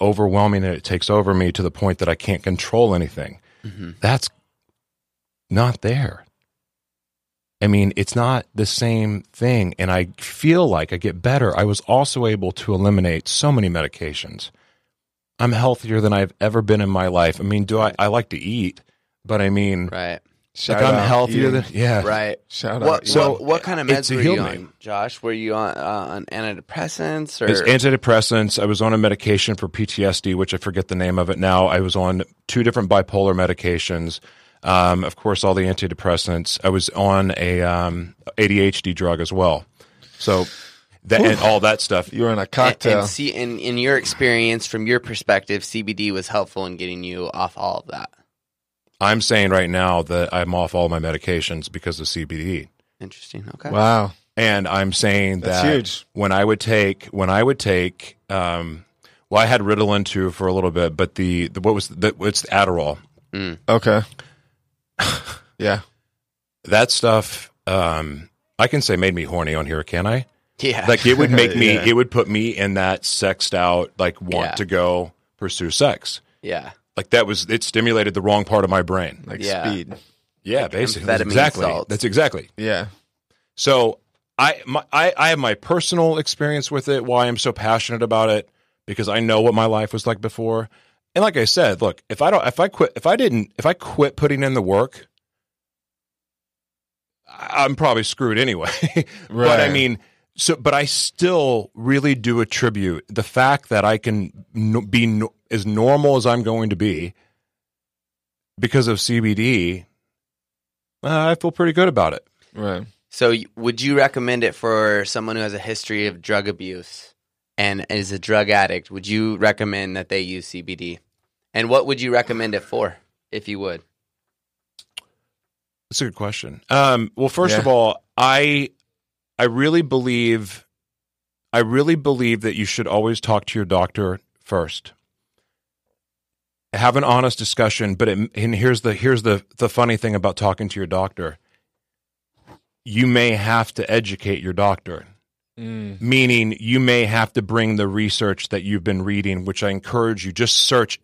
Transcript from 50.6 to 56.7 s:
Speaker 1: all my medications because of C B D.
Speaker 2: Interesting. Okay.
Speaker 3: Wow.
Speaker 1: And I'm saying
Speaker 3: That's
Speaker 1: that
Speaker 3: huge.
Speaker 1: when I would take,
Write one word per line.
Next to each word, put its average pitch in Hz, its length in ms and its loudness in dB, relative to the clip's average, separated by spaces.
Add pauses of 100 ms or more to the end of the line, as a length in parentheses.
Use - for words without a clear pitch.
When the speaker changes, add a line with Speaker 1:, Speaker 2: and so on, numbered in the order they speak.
Speaker 1:
all 87 120 2
my 82 120 -2
medications 80 720 -6
because 82 280 -8
of 78 80 -8
C 82 160 -6
B 78 140 -10
D. 80 300 -8 (320)
Speaker 2:
Interesting. 104 560 -18
Okay. - 160 -12
Speaker 3:
Wow. 107 400 2 (260)
Speaker 1:
And 104 300 0
I'm 98 260 0
saying 98 460 0
Speaker 3:
That's 92 240 0
Speaker 1:
that 151 100 2
Speaker 3:
huge. 120 400 -4
Speaker 1:
when 101 180 0
I 98 140 4
would 107 140 2
take, 107 460 0